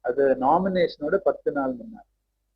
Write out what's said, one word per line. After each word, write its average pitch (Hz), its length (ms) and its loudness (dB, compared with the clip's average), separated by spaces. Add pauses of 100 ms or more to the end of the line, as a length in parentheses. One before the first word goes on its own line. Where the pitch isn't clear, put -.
அது 135 280 0
நாமினேஷனோட 160 880 0
பத்து 151 360 -2
நாள் 135 220 -2
முன்னாடி. 113 340 -16 (460)